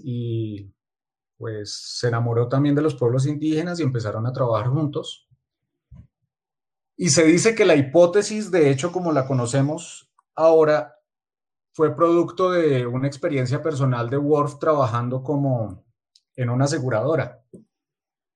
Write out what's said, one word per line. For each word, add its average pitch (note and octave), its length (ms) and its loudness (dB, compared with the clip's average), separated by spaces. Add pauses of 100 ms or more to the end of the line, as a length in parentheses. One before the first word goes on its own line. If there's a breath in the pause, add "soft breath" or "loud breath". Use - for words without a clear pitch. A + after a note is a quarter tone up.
y, A2+ 680 -8 (640)
pues, A2 600 -12
se B2 100 -2
enamoró A#2+ 400 0
también C#3+ 260 2
de D3+ 80 2
los D3+ 120 0
pueblos B2+ 320 0
indígenas D#3 540 -4
y D3+ 40 0
empezaron A2+ 420 -4
a C3 80 -4
trabajar B2 340 -2
juntos. D3 600 -4 (1700)
Y F3+ 140 -2
se D#3+ 160 4
dice F3 300 4
que G#3+ 100 2
la F3 100 6
hipótesis, F3+ 760 2
de D#3+ 200 4
hecho, E3+ 220 -2
como F3 200 -2
la C3 140 0
conocemos C#3 840 -4 (220)
ahora, D#3 640 4 (720)
fue D3 240 0
producto E3+ 540 2
de D3 360 2
una B2+ 200 -4
experiencia C#3 560 -2
personal B2+ 480 -2
de C#3 80 -2
Worf C#3+ 400 0
trabajando B2+ 640 0
como B2+ 640 -4 (500)
en A#2+ 140 -2
una B2+ 160 0
aseguradora. C3+ 760 -2 (920)